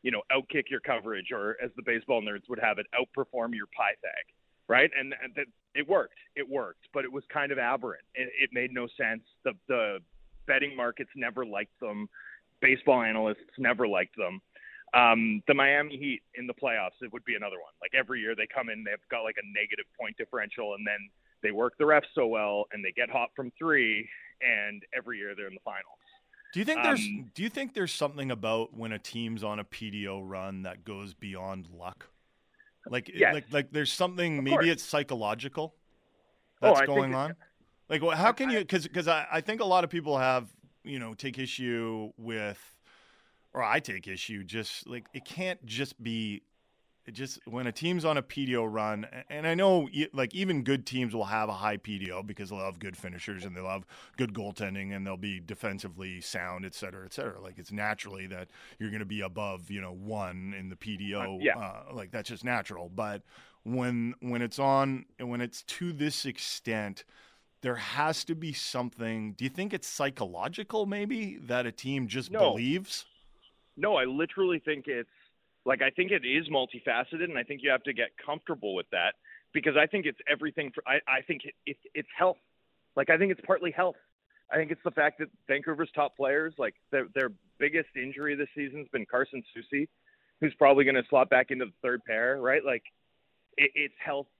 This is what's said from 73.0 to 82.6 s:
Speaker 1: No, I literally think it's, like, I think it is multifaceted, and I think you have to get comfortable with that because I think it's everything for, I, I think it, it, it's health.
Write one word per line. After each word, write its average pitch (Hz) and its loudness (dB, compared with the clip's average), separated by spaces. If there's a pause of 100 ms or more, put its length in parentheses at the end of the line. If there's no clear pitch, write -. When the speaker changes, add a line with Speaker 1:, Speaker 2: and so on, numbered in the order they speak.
Speaker 1:
No, 175 2
I 131 4
literally 165 2
think 147 -4
it's, 120 -4 (540)
like, 127 2
I 135 4
think 180 0
it 160 2
is 147 2
multifaceted, 127 0
and 165 -4
I 120 -2
think 135 -8
you 139 2
have 131 4
to 139 -2
get 113 0
comfortable 143 -4
with 87 -4
that 92 2 (400)
because 143 4
I 151 8
think 190 -2
it's 127 -4 (100)
everything 147 -2
for, - -8
I, 139 4
I 131 2
think 143 -6
it, 147 -12 (140)
it, 143 -8 (160)
it's - -6
health. 180 4 (560)